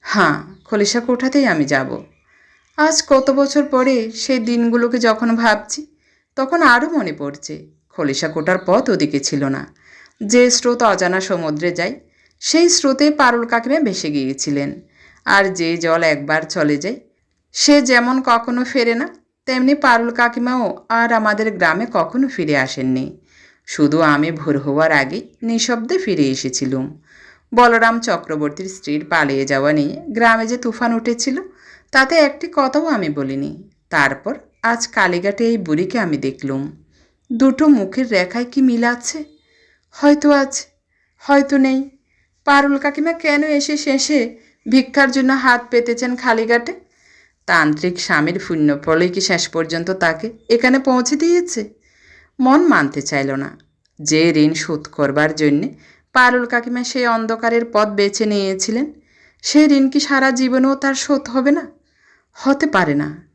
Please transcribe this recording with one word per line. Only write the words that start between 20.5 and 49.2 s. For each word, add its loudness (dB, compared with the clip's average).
আর 0
আমাদের 0
গ্রামে 0
কখনো 0
ফিরে -2
আসেননি। -4
শুধু 0
আমি 2
ভোর -4
হওয়ার 0
আগেই -2
নিঃশব্দে -2
ফিরে 0
এসেছিলুম। -6
বলরাম 4
চক্রবর্তীর -4
স্ত্রীর -6
পালিয়ে 0
যাওয়া 0
নিয়ে -2
গ্রামে 2
যে -4
তুফান -2
উঠেছিল, -2
তাতে 2
একটি 2
কথাও 0
আমি -2
বলিনি। -6
তারপর -2
আজ -2
কালীঘাটে -2
এই 0
বুড়িকে -2
আমি -2
দেখলুম। -8
দুটো 2
মুখের 2
রেখায় -2
কি -2
মিল 2
আছে? -4
হয়তো 2
আছে, 0
হয়তো 2
নেই। 0
পারুল 4
কাকিমা -2
কেন 0
এসে -2
শেষে 0
ভিক্ষার 2
জন্য 2
হাত 0
পেতেছেন -2
খালিঘাটে? 0
তান্ত্রিক 0
স্বামীর 0
পুণ্য 0
ফলে 2
কি -4